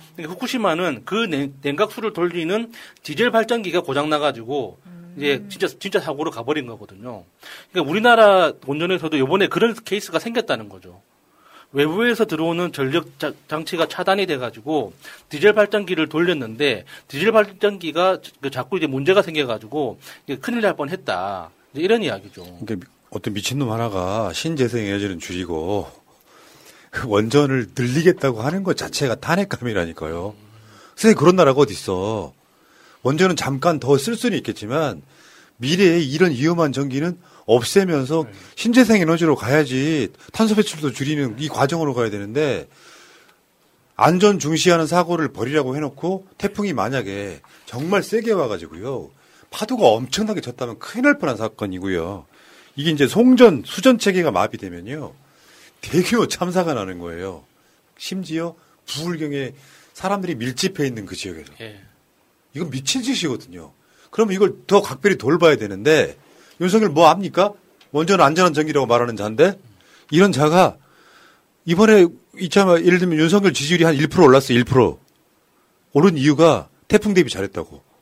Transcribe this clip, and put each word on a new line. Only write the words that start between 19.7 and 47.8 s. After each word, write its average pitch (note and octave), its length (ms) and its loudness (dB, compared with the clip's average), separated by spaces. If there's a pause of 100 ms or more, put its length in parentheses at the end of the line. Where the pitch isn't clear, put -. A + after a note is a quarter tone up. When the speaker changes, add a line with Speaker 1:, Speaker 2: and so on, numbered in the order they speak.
Speaker 1:
이제 C#3 120 -8
큰일 A#3+ 240 -6
날 G3 140 0
뻔했다. G2 760 -8 (220)
이제 C#3 80 -8
이런 A3 220 0
이야기죠. G2+ 400 -8
Speaker 3:
그러니까 F2+ 320 -10
미-, F2+ 60 -10 (300)
어떤 G#2 220 -8
미친놈 A#2+ 380 -6
하나가 G#2 640 -4
신재생 B2 520 -4
에너지는 G2+ 340 -4
줄이고 F2 680 -6 (1040)
<laughs> - 140 -8
원전을 A#2+ 720 0
늘리겠다고 C3 640 0
하는 E3+ 220 -4
것 F3+ 120 -2
자체가 - 400 -4
탄핵감이라니까요. G2 1200 -6 (600)
세상에 A3 180 4
그런 F3 220 4
나라가 C#3+ 260 4
어디 C3 120 2
있어. F#2+ 600 -4 (680)
원전은 D#3+ 320 2
잠깐 C#3 440 -2
더 B2+ 180 2
쓸 A3+ 180 -4
수는 A3 240 -2
있겠지만 A2 640 -6 (560)
미래에 E3+ 420 2
이런 D#3+ 320 0
위험한 D3+ 420 0
전기는 C#3 440 -4 (280)
없애면서 D3 800 2
Speaker 1:
네. A2 60 -18 (240)
Speaker 3:
신재생 A3 460 4
에너지로 D#3+ 340 2
가야지 C3+ 760 0 (240)
탄소 G#3+ 220 0
배출도 D#3 360 -2
줄이는 C#3 480 -4
이 D3+ 80 -8
과정으로 C#3+ 460 -2
가야 A#2 160 -2
되는데 G#2 580 -4 (1300)
안전 F3+ 440 4
중시하는 D#3+ 480 2
사고를 E3+ 460 0
벌이라고 C3 420 -2
해놓고 D#3+ 520 -8 (100)
태풍이 G3 360 -6
만약에 G2+ 680 -6 (240)
정말 E3 380 -4